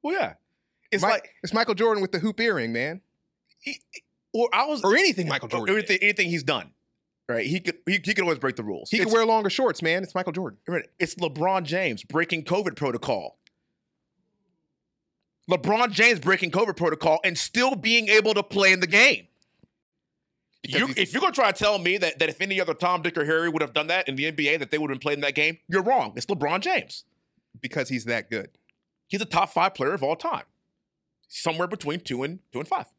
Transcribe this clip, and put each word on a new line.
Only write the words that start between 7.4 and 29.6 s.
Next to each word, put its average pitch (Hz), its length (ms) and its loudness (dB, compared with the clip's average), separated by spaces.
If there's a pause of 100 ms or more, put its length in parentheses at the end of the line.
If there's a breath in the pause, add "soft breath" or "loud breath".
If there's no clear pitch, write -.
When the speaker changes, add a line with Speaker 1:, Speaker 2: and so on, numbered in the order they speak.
Speaker 1:
He 175 120 -2
could, 175 180 -6 (100)
he, 185 60 0
he 185 200 -2
could 196 80 0
always 170 180 0
break 131 180 -2
the 113 60 -8
rules. 98 280 -8
Speaker 2:
He 220 60 2
can 190 100 2
Speaker 1:
It's 220 60 2
Speaker 2:
wear 226 120 6
longer 220 240 2
shorts, 233 320 0
man. 170 220 0
It's 185 120 -14
Michael 185 180 -2
Jordan. 156 340 -8
Speaker 1:
Right. 175 200 -4 (120)
It's 180 160 -2
LeBron 170 480 0
James 151 400 -4
breaking 165 420 -2
covid 190 300 -2
protocol. 117 640 -4 (2000)
LeBron 202 420 2
James 220 280 4
breaking 175 320 0
covid 196 260 0
protocol 160 460 2
and 180 140 0
still 254 380 0
being 220 340 0
able 214 260 6
to 202 80 2
play 196 280 4
in 185 100 4
the 180 60 0
game. 202 400 4 (1300)
Speaker 2:
Because 143 180 -2
Speaker 1:
You, 262 80 2
Speaker 2:
he's 262 100 -4
Speaker 1:
if - 160 0
you're 170 80 0
gonna 370 120 2
try 226 180 4
to 190 60 -4
tell 208 220 2
me 180 180 0
that, 165 220 -2
that 160 100 2
if 143 100 -10
any 190 220 -2
other 165 120 -2
Tom, 175 280 0
Dick, 170 160 -2
or 151 80 0
Harry 165 240 0
would 156 120 -2
have 147 120 -4
done 151 140 -2
that 180 200 0
in 135 80 -6
the 143 120 -2
N 156 80 -6
B 147 140 0
A, 160 80 2
that 143 140 -6
they 151 60 0
would 151 140 -2
have 131 80 -6
been - 40 -16
playing 147 180 0
that 143 140 -2
game, 156 220 0 (100)
you're 185 160 0
wrong. 208 320 0
It's 123 120 -10
LeBron 170 340 -2
James. - 420 -4 (560)
Speaker 2:
Because 131 300 -6
he's 117 160 -6
that 117 240 -4
good. 110 200 -6 (580)
Speaker 1:
He's 202 140 -4
a 220 40 -4
top 180 240 0
five 185 240 0